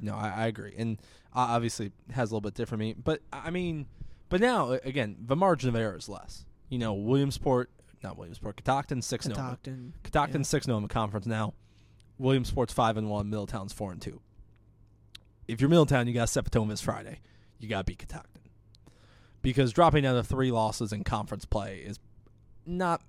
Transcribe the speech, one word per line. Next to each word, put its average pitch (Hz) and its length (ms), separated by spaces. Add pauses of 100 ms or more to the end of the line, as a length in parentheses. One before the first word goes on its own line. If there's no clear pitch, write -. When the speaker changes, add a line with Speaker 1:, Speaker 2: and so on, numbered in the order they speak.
Speaker 1:
no, 104 140
I, 107 140
I 110 180
agree. 104 300
And, 113 200 (380)
uh, 127 40 (100)
obviously 117 420 (200)
has 117 200
a - 20
little 110 80
bit 101 140
different 113 240
meaning. 110 240
But, 156 180 (100)
I 135 200
mean, 170 340 (440)
but 185 120
now, 214 320
a-, 131 100
again, 131 360
the 120 160
margin 165 340
of 117 60
error 110 220
is - 120
less. - 360 (240)
You 123 100
know, 110 160
Williamsport, 127 720 (320)
not 90 160
Williamsport, 87 400
Catoctin 135 460
six - 240
and 113 80
oh. - 20
Speaker 2:
Catoctin, 127 640
Speaker 1:
Catoctin 143 400
Speaker 2:
yeah. 135 40
Speaker 1:
six - 200
and 127 80
oh 107 40
in 104 60
the 98 60
conference 107 380
now. 110 260 (640)
Williamsport's 131 560
five 113 240
and 107 140
one, 104 180
Middletown's 101 440
four 98 180
and 82 100
two. - 200 (1300)
If 113 140
you're 139 80
Middletown, 143 380
you 120 80
gotta 117 120
set - 180
the - 40
tone 110 200
this 104 120
Friday. 104 380 (400)
You 107 100
gotta 98 140
beat - 160
Catoctin. - 420 (1000)
Because 127 280
dropping 156 300
down 131 140
to 117 80
three 131 280
losses 110 400
in 104 120
conference 107 420
play 98 400
is 101 140 (640)
not, 175 440